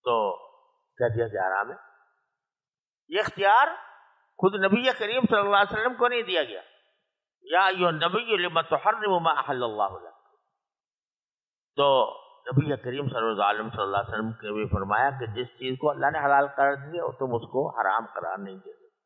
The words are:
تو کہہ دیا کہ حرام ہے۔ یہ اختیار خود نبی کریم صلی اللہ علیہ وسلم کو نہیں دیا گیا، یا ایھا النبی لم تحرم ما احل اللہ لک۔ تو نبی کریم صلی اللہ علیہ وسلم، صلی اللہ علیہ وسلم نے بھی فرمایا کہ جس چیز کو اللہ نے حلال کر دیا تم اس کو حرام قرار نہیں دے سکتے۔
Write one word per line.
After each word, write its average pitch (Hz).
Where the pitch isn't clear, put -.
تو 120
کہہ 117
دیا 117
کہ 104
حرام 101
ہے۔ -
یہ 175
اختیار 214
خود 196
نبی 196
کریم 226
صلی 220
اللہ 202
علیہ 202
وسلم 226
کو 240
نہیں 240
دیا 175
گیا، 104
یا 180
ایھا 180
النبی 180
لم 175
تحرم 196
ما 165
احل 135
اللہ 104
لک۔ 85
تو 143
نبی 139
کریم 131
صلی 127
اللہ 113
علیہ 104
وسلم، 110
صلی 110
اللہ 98
علیہ 101
وسلم 110
نے 110
بھی 107
فرمایا 104
کہ 120
جس 117
چیز 131
کو 151
اللہ 139
نے 151
حلال 139
کر 139
دیا 151
تم 131
اس 113
کو 135
حرام 101
قرار 90
نہیں 98
دے -
سکتے۔ -